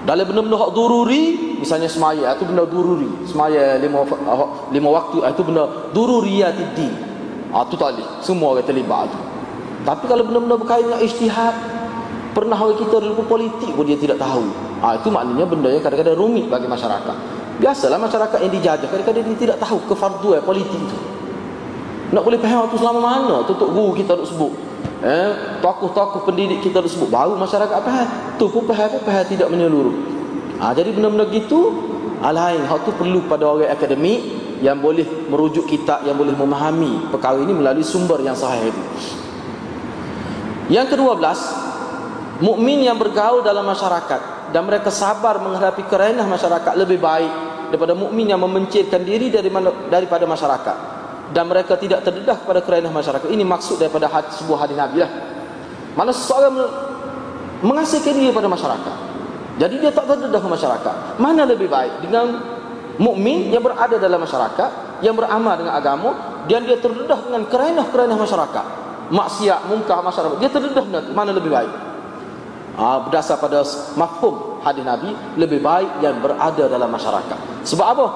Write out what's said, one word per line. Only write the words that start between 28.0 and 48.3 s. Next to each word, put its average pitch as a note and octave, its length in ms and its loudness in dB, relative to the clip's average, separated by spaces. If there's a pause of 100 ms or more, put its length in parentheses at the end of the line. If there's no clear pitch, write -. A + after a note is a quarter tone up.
Tu A3 80 4
pun A#3 160 0
faham, G#3+ 240 2
pun - 160 -2
faham G3 240 2
tidak F#3 240 2
menyeluruh. D#3+ 400 4 (720)
Ah, A2+ 80 2
jadi F3+ 240 2
benda-benda G#3+ 320 4
gitu, C#4+ 560 2 (400)
hal C#3+ 80 2
lain. E3 320 2
Hal D3 240 0
tu G#3 80 -2
perlu F3+ 320 0
pada D3+ 240 2
orang D3+ 160 4
akademik C#3+ 560 2 (400)
yang C#3 160 2
boleh D#3 240 2 (240)
merujuk D3+ 400 0
kitab, D3 400 0
yang C#3+ 80 0
boleh C#3+ 160 2
memahami C#3+ 800 0
perkara C3 260 0
ini D3 140 0
melalui D3+ 320 2
sumber E3+ 400 0
yang C3 100 0
sahih B2 380 -2
itu. - 120 -6 (1900)
Yang C4 240 4
kedua A#3+ 240 4
belas, D#3+ 180 2 (1040)
mukmin A3+ 420 4
yang A#3+ 140 4
bergaul A3 480 2
dalam G3+ 240 2
masyarakat F3 880 -4
dan E3+ 80 4
mereka G3+ 300 0
sabar G3+ 500 0
menghadapi F#3+ 480 0
kerenah G#3+ 320 2
masyarakat E3+ 560 0
lebih F3+ 240 2
baik D#3+ 300 2 (400)
daripada D#3+ 240 2
mukmin G#3 340 0